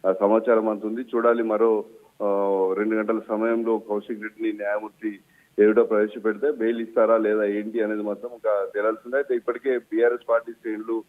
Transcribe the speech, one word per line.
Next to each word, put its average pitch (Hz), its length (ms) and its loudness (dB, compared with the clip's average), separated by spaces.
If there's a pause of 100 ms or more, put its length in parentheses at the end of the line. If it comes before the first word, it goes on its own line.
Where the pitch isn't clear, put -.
ఆ, 95 60 2
సమాచారం 110 560 2
అందుతుంది. 107 320 -4
చూడాలి 117 420 0
మరో, 110 420 2 (380)
ఆ, 104 40 0 (500)
రెండు 110 180 0
గంటల 110 240 0
సమయంలో 113 580 0
కౌశిక్ 104 440 -6
రెడ్డిని 107 300 -6
న్యాయమూర్తి 104 680 -6 (400)
ఎదుట 107 300 6
ప్రవేశపెడితే 107 640 0
బెయిల్ 117 300 -2
ఇస్తారా 113 360 2
లేదా 107 260 2
ఏంటి 107 400 -2
అనేది 107 200 -4
మాత్రం 104 280 -8
ఇంకా 104 440 -2
తేలాల్సిందే. 110 420 -2
అయితే 135 180 -2
ఇప్పటికే 123 420 -2
బీఆర్ఎస్ 117 520 0
పార్టీ 117 220 0
శ్రేణులు 110 580 -6